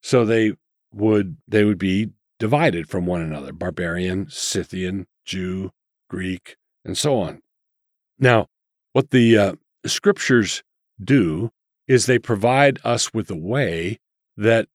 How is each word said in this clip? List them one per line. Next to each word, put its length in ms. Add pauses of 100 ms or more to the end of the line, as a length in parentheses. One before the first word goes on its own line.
So 220
they 280 (400)
would, 460 (100)
they 160
would 140
be 320 (280)
divided 500
from 180
one 160
another, 300
barbarian, 800
Scythian, 760 (180)
Jew, 480 (360)
Greek, 480 (280)
and 120
so 220
on. 220 (760)
Now, 280 (460)
what 180
the, 260
uh, 160 (340)
scriptures 760 (400)
do 480 (380)
is 180
they 120
provide 680
us 280
with 180
a 60
way 600 (380)
that 380